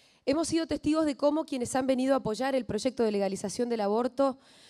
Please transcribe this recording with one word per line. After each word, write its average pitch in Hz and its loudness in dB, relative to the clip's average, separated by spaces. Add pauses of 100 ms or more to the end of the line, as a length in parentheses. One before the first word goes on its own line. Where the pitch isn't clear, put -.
(260)
Hemos 302 0
sido 320 0
testigos 302 0
de 285 0
cómo 302 0
quienes 247 -4
han 262 2
venido 262 2
a - 2
apoyar 254 -2
el 247 0
proyecto 220 -2
de 220 2
legalización 202 -2
del 226 -2
aborto 240 0 (300)